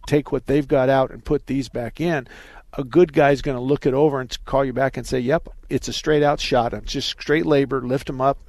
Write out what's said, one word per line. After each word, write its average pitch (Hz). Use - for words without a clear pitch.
take 147
what 135
they've 143
got 131
out 135
and 113
put 147
these 135
back 117
in," 156
a 143
good 151
guy's 143
gonna 131
look 135
it 139
over 139
and 127
call 135
you 131
back 127
and 123
say, 131
"Yep, 135
it's -
a -
straight 151
out 147
shot. 117
It's -
just 139
straight 156
labor, 139
lift 127
'em 131
up, 139